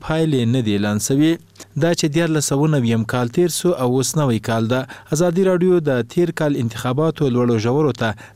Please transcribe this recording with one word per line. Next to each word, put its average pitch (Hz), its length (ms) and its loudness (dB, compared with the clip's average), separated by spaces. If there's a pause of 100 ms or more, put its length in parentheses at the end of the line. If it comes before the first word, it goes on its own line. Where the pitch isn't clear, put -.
پایلې 151 480 0
نه 120 140 0
دي 101 100 2
اعلان 104 300 0
سوي. 147 240 2 (500)
دا 165 120 2
چې 151 200 -2
دیارلس 160 380 0
سوه 143 180 2
نوي 120 260 2 (140)
کال 123 240 -2
تیر 175 220 2
سو 175 160 0 (100)
او 127 140 0
اوس 131 120 0 (120)
نوی 123 180 0 (100)
کال 113 240 0
ده. 131 80 0 (360)
ازادي 175 320 2
راډیو 180 300 2 (100)
د 123 140 0 (120)
تیر 175 260 0
کال 147 220 0
انتخاباتو 139 720 -2
لوړو 120 220 2 (100)
ژورو 135 340 2
ته 117 80 0 (280)